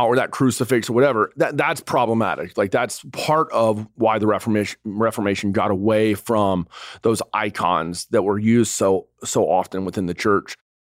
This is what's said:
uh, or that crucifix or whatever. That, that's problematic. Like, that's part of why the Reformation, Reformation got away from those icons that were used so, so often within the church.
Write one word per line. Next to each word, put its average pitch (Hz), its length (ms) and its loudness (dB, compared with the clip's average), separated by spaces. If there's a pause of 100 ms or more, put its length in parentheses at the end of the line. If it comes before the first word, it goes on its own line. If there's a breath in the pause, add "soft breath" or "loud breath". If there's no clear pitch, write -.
uh, 120 40 2
or 120 80 2
that 127 160 0
crucifix 123 580 0
or 123 40 -4
whatever. 117 460 2
That, 143 180 0
that's 143 240 -2
problematic. 110 760 -2
Like, 104 140 0
that's 123 400 -4
part 156 400 -2
of 110 460 0
why 110 240 2
the 107 80 2
Reformation, 104 560 0
Reformation 104 680 -2
got 101 220 0
away 107 420 2
from 98 540 0 (340 loud breath)
those 110 180 0 (140)
icons 87 760 -2
that 110 100 4
were 101 160 0
used 113 320 2
so, 98 380 0 (160)
so 101 260 0
often 92 340 -2
within 92 220 -4
the 85 80 -4
church. 101 400 -2 (320)